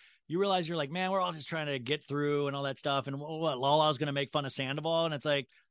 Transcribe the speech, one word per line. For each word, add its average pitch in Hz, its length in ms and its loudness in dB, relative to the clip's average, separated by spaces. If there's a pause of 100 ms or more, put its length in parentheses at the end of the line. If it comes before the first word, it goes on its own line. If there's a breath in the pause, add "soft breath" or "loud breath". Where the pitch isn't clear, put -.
(300 soft breath)
you 165 100 0
realize 190 260 2
you're 165 120 -4
like, 143 140 -2
"Man, 185 200 -2
we're 196 80 2
all 180 140 0
just 151 160 -10
trying 156 180 -2
to 139 100 -2
get 139 300 -2
through 147 400 0
and 139 80 -2
all 139 80 -4
that 135 140 -4
stuff." 139 300 0
And 139 100 -6
wh-, - 20 -6 (220)
what, 147 180 0
Lala's 147 380 6
gonna 147 160 0
make 139 180 -2
fun 143 140 0
of 131 80 -4
Sandoval. 151 500 0
And 160 100 0
it's 139 120 -6
like, 143 240 2 (220 soft breath)